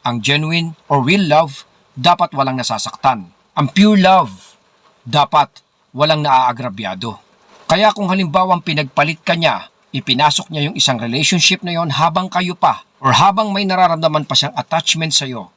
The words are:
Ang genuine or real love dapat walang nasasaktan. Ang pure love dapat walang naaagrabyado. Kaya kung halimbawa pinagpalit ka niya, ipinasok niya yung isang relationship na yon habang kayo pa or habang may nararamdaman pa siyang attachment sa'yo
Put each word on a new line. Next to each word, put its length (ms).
Ang 160
genuine 640
or 160
real 240
love 400
dapat 400
walang 160
nasasaktan. 720
Ang 160
pure 240
love 560
dapat 480
walang 320
naaagrabyado. 960
Kaya 280
kung 160
halimbawa 480
pinagpalit 640
ka 80
niya, 400
ipinasok 560
niya 160
yung 80
isang 240
relationship 640
na 80
yon 160
habang 400
kayo 240
pa 320
or 160
habang 320
may 160
nararamdaman 640
pa 80
siyang 160
attachment 640
sa'yo 400